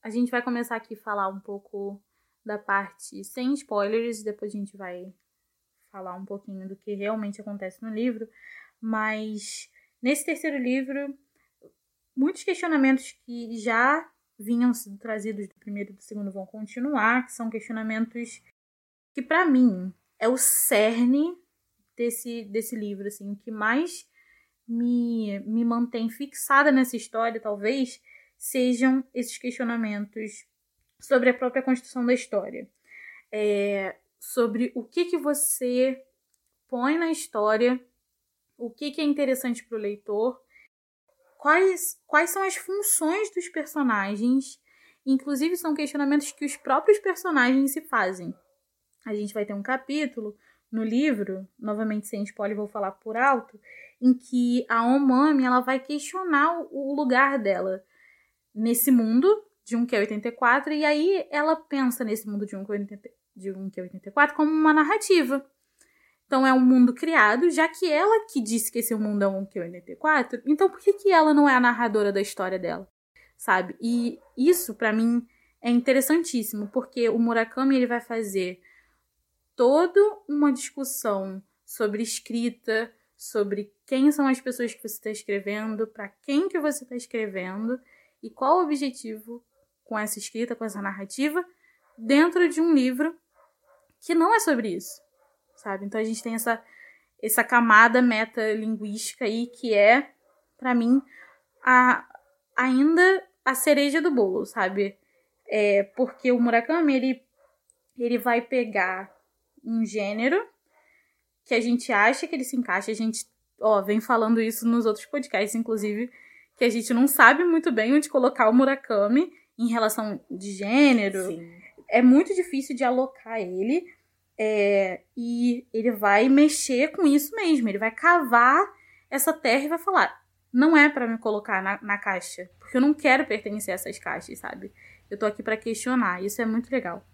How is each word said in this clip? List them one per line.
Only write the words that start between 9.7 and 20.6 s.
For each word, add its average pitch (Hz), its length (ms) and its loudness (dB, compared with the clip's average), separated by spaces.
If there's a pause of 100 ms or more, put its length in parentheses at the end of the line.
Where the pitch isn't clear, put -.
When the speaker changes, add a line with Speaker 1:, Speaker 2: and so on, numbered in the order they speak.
Speaker 1:
nesse 277 240 -2
terceiro 302 320 -4
livro, 269 600 -4 (960)
muitos 294 300 -2
questionamentos 294 680 0 (120)
que 233 340 -12
já 240 480 0 (320)
vinham 233 360 0
sendo 202 240 -14
trazidos 208 500 -8
do - 60 -20
primeiro 202 380 -12
e - 20 -20
do - 80 -20
segundo 208 280 -10
vão 190 140 -12
continuar, 240 800 -2
que - 80 -18
são 233 160 -8
questionamentos 226 960 -8 (720)
que, 269 80 -8
pra 330 240 2
mim, 233 440 4 (280)
é 226 100 0
o 254 80 2
cerne 247 1000 2 (600)